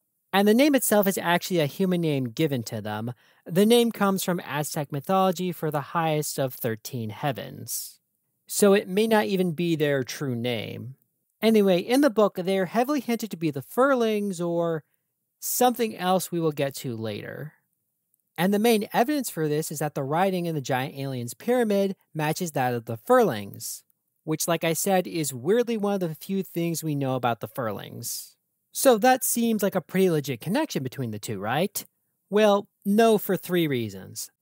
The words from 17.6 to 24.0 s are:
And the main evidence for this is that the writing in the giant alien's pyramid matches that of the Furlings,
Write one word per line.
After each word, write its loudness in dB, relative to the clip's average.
And 4
the 4
main 2
evidence 0
for -2
this -2
is -8
that -4
the -4
writing 0
in -4
the -4
giant -4
alien's -8
pyramid 0
matches -4
that 0
of -6
the -8
Furlings, 0